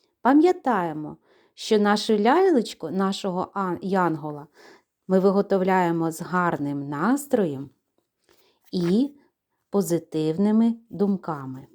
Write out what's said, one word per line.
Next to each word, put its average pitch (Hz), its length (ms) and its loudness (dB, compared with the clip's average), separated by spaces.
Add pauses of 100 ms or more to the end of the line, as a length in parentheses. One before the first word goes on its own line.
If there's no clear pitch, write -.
(220)
Пам'ятаємо, 220 960 2 (360)
що - 260 0
нашу 208 400 2
лялечку, 269 720 2
нашого 190 640 -4
ан-, 190 280 -4
янгола, 160 680 -2 (600)
ми 190 120 4
виготовляємо 185 920 2
з 160 100 -10
гарним 147 680 -2
настроєм 170 800 -2 (1000)
і 190 440 0 (540)
позитивними 190 1040 0 (140)
думками. 156 840 -4